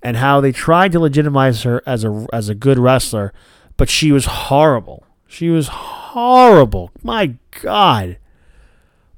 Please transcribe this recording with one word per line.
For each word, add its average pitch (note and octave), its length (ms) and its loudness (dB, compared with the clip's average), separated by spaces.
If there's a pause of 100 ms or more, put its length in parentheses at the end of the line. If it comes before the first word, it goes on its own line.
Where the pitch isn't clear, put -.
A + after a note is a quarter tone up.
and A#2+ 160 -6
how C#3 240 2
they C3+ 100 0
tried F3 400 0
to E3+ 80 0
legitimize C#3 640 0
her A#2+ 220 -2
as A#2+ 180 -6
a, G#2+ 300 -6
as A2 160 -8
a G#2 60 -6
good B2+ 240 0
wrestler, A#2+ 520 0 (460)
but - 120 0
she D#3 220 0
was C#3 140 2
horrible. C#3 800 -2 (220)
She E3+ 220 -8
was D#3+ 180 0
horrible. A#3 1200 2 (120)
My G3+ 320 -4 (260)
God. C#3+ 560 0 (1000)